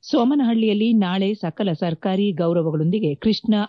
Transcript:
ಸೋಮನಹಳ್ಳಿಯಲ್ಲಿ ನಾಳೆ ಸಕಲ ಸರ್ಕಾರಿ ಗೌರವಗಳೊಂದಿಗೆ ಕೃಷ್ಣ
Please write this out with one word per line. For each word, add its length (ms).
ಸೋಮನಹಳ್ಳಿಯಲ್ಲಿ 880
ನಾಳೆ 400
ಸಕಲ 400
ಸರ್ಕಾರಿ 580
ಗೌರವಗಳೊಂದಿಗೆ 840
ಕೃಷ್ಣ 380